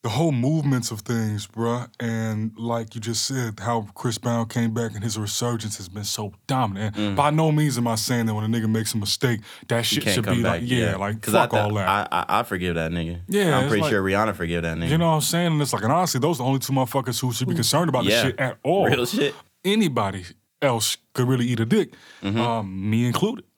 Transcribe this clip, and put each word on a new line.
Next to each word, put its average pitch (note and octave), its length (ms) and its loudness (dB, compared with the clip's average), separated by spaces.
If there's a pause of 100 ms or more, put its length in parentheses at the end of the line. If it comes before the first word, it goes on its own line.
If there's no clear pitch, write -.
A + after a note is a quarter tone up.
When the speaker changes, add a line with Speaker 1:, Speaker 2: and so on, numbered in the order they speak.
Speaker 1:
the B2 60 -6
whole D3 240 2
movements C3+ 600 2
of G#2 100 -8
things, A2 440 -2
bruh. A#2+ 440 -4 (100)
And A2+ 580 -2
like A#2 380 -4
you A#2 60 -8
just A2 240 -4
said, A#2+ 340 -4
how A#2 220 -2 (140)
Chris A#2 220 -4
Brown A#2 300 0
came A#2 260 0
back A2+ 220 -2
and G2+ 80 -8
his A2 160 -4
resurgence A2 560 -4
has F#2 140 -14
been G#2 160 -8
so G2+ 260 -6 (160)
dominant. G#2+ 480 0
And G#2 160 0
Speaker 2:
Mm. F#2+ 60 -2
Speaker 1:
by D3 140 4
no D#3+ 200 4
means D3+ 260 2
am A#2+ 80 0
I A2+ 100 2
saying A#2 320 0
that A2 60 0
when G#2+ 120 -2
a - 20 0
nigga A2 220 0
makes A2 240 0
a A2+ 40 -2
mistake, A2 440 0 (260)
that A#2 120 2
Speaker 2:
You A#2 40 -2
Speaker 1:
shit - 220 0
Speaker 2:
can't G2+ 100 2
Speaker 1:
should - 80 2
Speaker 2:
come G#2 140 2
Speaker 1:
be - 60 2
Speaker 2:
back. F2 180 0
Speaker 1:
like, A#2+ 100 -4
yeah, A2+ 200 2
Speaker 2:
Yeah. E2 40 -2
Speaker 1:
like, G#2 260 -4
Speaker 2:
'Cause A2 140 -2
I A2+ 60 6
Speaker 1:
fuck A#2+ 100 2
Speaker 2:
th-, A2+ 120 2
Speaker 1:
all G#2 100 0
that. G2 160 0 (240)
Speaker 2:
I, F2 160 0
I, G#2+ 100 2
I A#2+ 40 0
forgive F2+ 320 -2
that D#2+ 180 -2
nigga. E2+ 340 -4
Speaker 1:
Yeah, F#3 300 4
Speaker 2:
I'm - 80 4
Speaker 1:
it's - 60 0
Speaker 2:
pretty G#2 100 2
Speaker 1:
like, D3+ 100 2
Speaker 2:
sure G2+ 100 2
Rihanna G2 360 2
forgive E2+ 260 -2
that E2 140 -2
nigga. E2+ 120 -2
Speaker 1:
you D3+ 80 2
know E3+ 120 4
what D#3+ 60 4
I'm D3+ 60 0
saying? E3+ 300 0
And D3+ 100 2
it's C#3 120 0
like, G#2 100 -4
and A#2 80 2
honestly, D#3+ 300 2
those D#3 180 2
are B2+ 40 -4
the B2 40 0
only C3+ 120 2
two C3+ 120 -6
motherfuckers C3 480 0
who B2 140 -2
should B2+ 160 -4
be F3 60 0
concerned E3 340 2
about B2 160 0
the G2 60 2
Speaker 2:
Yeah. A2+ 120 4
Speaker 1:
shit G2+ 160 0
at - 240 -2
all. F3+ 240 2
Speaker 2:
Real B2 180 2
shit. G#3 300 0 (300)
Speaker 1:
Anybody A#2+ 580 2 (380)
else A#2+ 340 2 (180)
could B2+ 140 2
really B2 180 2
eat B2 140 0
a A2+ 60 2
dick, F#3 280 2 (300)
Speaker 2:
Mm-hmm. G2+ 160 0
Speaker 1:
um, G2+ 500 -2
me A2+ 160 2
included. G3 380 0 (140)